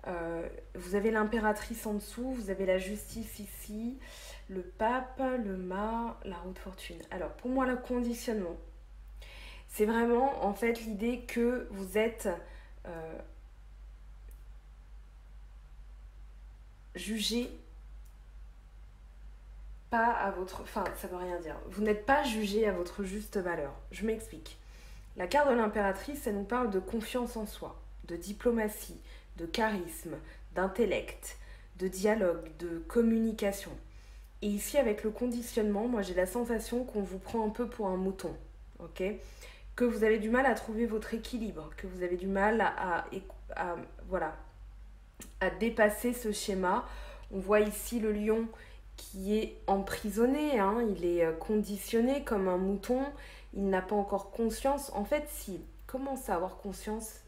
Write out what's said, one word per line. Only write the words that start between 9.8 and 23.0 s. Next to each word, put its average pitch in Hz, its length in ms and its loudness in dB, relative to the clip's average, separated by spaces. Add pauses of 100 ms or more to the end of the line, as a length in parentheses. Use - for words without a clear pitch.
vraiment, 233 580 4
en 196 120 4
fait, 226 260 2
l'idée 226 480 -2
que 240 420 2
vous 196 280 -2
êtes, 226 320 2 (560)
euh, 160 320 -8 (3750)
jugé 214 560 0 (2500)
pas 233 220 6
à 196 180 2
votre... 185 320 -4
Enfin, 202 220 -2 (120)
ça 196 120 -6
veut 180 80 -6
rien 180 240 -2
dire. 156 160 -8 (120)
Vous 190 140 -2
n'êtes 208 240 4
pas 277 180 8
jugé 214 420 2
à 202 60 4
votre 180 300 -2